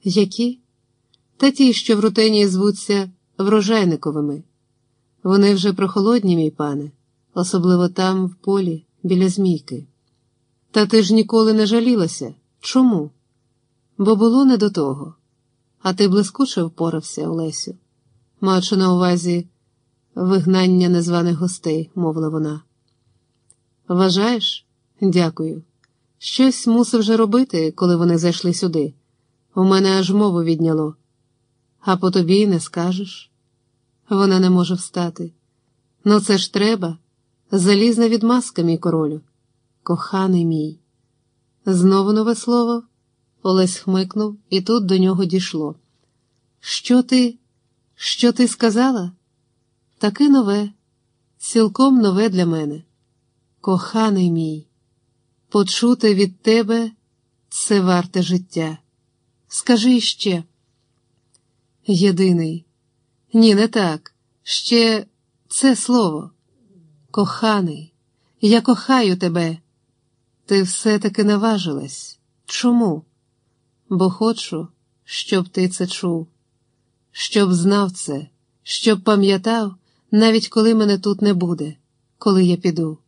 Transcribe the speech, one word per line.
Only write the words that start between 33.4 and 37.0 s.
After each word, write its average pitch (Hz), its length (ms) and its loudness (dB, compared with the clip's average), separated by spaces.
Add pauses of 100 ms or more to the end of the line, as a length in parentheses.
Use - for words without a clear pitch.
Вона 196 300 2
не 185 100 4
може 180 240 2
встати. 175 580 -8 (720)
Ну 208 160 4
це 208 180 0
ж - 140 -6
треба. 196 460 -4 (520)